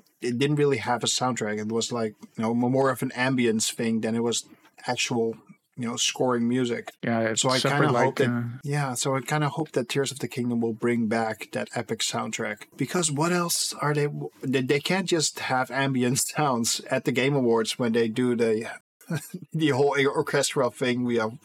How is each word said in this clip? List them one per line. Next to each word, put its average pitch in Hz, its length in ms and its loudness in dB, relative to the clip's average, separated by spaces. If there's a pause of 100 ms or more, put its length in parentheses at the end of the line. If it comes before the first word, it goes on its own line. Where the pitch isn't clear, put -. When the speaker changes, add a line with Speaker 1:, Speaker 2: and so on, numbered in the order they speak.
(220)
Speaker 1:
it 123 160 -2
didn't 143 200 2
really 143 200 4
have 117 260 -2
a 123 40 0
soundtrack. 113 520 -2
It 107 120 -4
was, 113 220 0
like, 113 200 -2 (220)
you 117 80 -4
know, 113 80 0
m-, 120 60 0
more 127 320 4
of 127 140 -2
an 131 120 -4
ambience 123 560 2
thing 113 300 0
than 113 140 -2
it 117 80 0
was 117 200 0 (440)
actual, 117 480 -2 (400)
you 120 120 -6
know, 120 100 -6
scoring 123 500 0
music. 120 440 0 (120)
Speaker 2:
Yeah, 117 160 0
it's 113 240 0
Speaker 1:
So 131 60 2
I 127 100 2
Speaker 2:
separate, 143 280 2
Speaker 1:
kinda - 120 4
hope - 60 4
Speaker 2:
like, - 100 0
Speaker 1:
that, 127 140 2
Speaker 2:
uh, 120 140 0 (200)
Speaker 1:
yeah, 143 320 -2
so 135 200 0
I 135 60 -2
kinda 151 280 0
hope - 240 -6
that 127 160 0
Tears 139 220 0
of 127 80 -12
the 135 80 -4
Kingdom 120 340 -2
will 113 120 0
bring 117 340 0
back 113 440 -2
that 113 240 -6
epic 113 240 -4
soundtrack. 113 640 -4 (120)
Because 160 360 -2
what 151 200 0
else 175 420 0
are 147 200 -2
they, 147 120 2
w-, 147 260 -6 (100)
they, 135 200 0
they 139 180 2
can't 180 280 -2
just 156 340 0
have 127 280 0
ambient 131 500 2
<laughs> - 160 -4
sounds 127 440 0 (100)
at 131 160 0
the 143 60 2
Game 127 240 2
Awards 117 420 2
when 120 160 0
they 117 140 2
do 120 280 2
the, 113 320 2 (400)
<laughs> 165 100 -4 (360)
the 156 160 2
whole 135 300 2
orchestral 139 720 2
thing. 123 320 0
We 120 140 0
have, 110 160 0 (120)